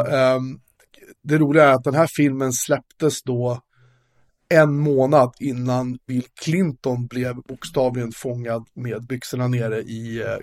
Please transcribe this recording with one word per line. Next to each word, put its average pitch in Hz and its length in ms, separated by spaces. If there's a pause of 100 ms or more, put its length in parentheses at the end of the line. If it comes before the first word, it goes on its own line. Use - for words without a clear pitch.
ehm, 131 540 (640)
det 147 140
roliga 151 260
är 139 100
att 127 100
den 135 120
här 160 200
filmen 135 380
släpptes - 680
då 123 380 (880)
en 156 300
månad 139 600
innan 123 680
Bill 123 260
Clinton 131 760
blev 127 340
bokstavligen 127 720
fångad 117 600
med 120 340
byxorna 127 400
nere 113 340
i, 113 400
eh, 107 220